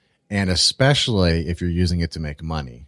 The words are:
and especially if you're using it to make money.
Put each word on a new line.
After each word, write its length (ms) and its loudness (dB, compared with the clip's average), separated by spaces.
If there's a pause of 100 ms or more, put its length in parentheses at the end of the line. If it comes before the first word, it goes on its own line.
(320)
and 180 0
especially 1000 2
if 120 -6
you're 80 -2
using 300 0
it 140 -2
to 60 -10
make 220 -8
money. 460 -10